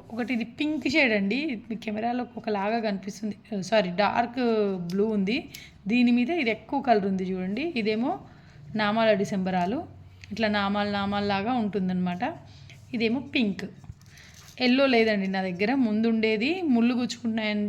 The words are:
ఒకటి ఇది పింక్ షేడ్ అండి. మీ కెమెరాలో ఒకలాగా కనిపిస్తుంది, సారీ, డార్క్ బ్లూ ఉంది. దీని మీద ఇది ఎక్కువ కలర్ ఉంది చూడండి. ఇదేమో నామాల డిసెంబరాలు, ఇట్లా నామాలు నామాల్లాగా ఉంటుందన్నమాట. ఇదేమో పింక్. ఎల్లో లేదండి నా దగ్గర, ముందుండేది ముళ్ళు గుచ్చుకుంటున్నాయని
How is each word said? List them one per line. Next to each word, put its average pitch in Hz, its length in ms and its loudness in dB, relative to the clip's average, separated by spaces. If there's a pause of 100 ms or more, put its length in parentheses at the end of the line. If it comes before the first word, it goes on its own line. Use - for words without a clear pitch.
(140)
ఒకటి 240 200 -4
ఇది 226 100 -2
పింక్ 302 460 -4
షేడ్ 269 240 4
అండి. 226 560 -2
మీ 220 60 -6
కెమెరాలో 226 520 -4 (100)
ఒకలాగా 214 420 -2
కనిపిస్తుంది, 202 840 -6
సారీ, 185 280 2
డార్క్ 233 520 0 (500)
బ్లూ 202 160 2
ఉంది. 190 420 0 (380)
దీని 240 240 4
మీద 240 180 4
ఇది 320 200 0
ఎక్కువ 220 320 -2
కలర్ 208 240 4
ఉంది 190 260 -2
చూడండి. 202 440 -4
ఇదేమో 233 440 0 (560)
నామాల 220 380 4
డిసెంబరాలు, 190 760 0 (440)
ఇట్లా 214 160 0
నామాలు 208 440 0
నామాల్లాగా 202 640 0
ఉంటుందన్నమాట. 185 680 0 (720)
ఇదేమో 233 260 0
పింక్. 208 460 -2 (920)
ఎల్లో 254 260 4
లేదండి 220 420 4
నా 190 140 -2
దగ్గర, 190 320 -2
ముందుండేది 226 880 2
ముళ్ళు 247 320 4
గుచ్చుకుంటున్నాయని 220 760 -2